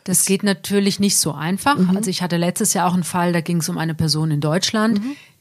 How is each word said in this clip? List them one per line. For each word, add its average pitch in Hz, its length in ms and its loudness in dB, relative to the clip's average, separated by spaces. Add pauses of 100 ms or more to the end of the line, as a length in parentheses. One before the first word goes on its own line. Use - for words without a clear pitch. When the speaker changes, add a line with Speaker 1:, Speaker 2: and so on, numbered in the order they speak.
Speaker 1:
Das 180 220 0
geht 190 160 2
natürlich 202 580 0
nicht 202 160 2
so 151 160 0
einfach. 185 460 0
Speaker 2:
Mhm. 185 180 4
Speaker 1:
Also 202 140 -2
ich - 120 -4
hatte 170 140 -2
letztes 180 380 0
Jahr 175 140 2
auch 175 60 0
einen 185 100 0
Fall, 175 280 0
da 170 80 2
ging's 170 280 -2
um 170 100 -6
eine 160 160 -2
Person 156 360 0
in 147 100 0
Deutschland, 202 600 0
Speaker 2:
Mhm. 277 140 -6 (240)